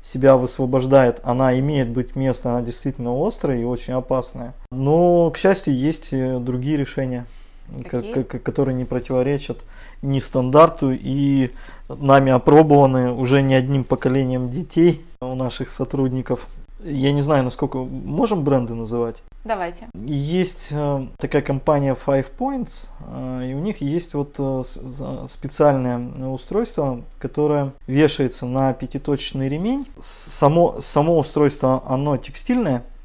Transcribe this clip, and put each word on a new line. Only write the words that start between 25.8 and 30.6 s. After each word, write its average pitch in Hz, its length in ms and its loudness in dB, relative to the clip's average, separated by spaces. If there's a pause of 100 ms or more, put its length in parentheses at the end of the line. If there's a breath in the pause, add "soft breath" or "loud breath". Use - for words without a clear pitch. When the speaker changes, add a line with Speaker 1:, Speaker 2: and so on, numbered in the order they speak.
Speaker 1:
устройство, 135 720 -4 (180)
которое 147 540 0 (120)
вешается 139 600 2
на 131 280 0
пятиточечный 135 760 -4
ремень. 226 400 -4 (100)
С-, - 320 -10
само, 160 480 4